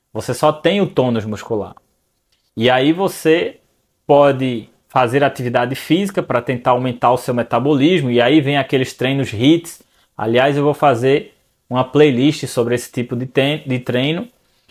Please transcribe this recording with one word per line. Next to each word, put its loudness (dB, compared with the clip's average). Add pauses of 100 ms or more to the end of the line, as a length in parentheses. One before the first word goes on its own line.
(140)
Você -6
só 2
tem 0
o 2
tônus -2
muscular. -8 (840)
E 2
aí 2
você 0 (480)
pode 2 (180)
fazer 0
atividade -2
física -2
pra -2
tentar -2
aumentar 0
o 2
seu -4
metabolismo. 0
E 4
aí 4
vem -2
aqueles -2
treinos -2
hits. 0 (340)
Aliás, 2
eu 0
vou 2
fazer 0 (340)
uma -2
playlist 2
sobre -2
esse -6
tipo -6
de -6
ten-, -2
de -4
treino. -4 (440)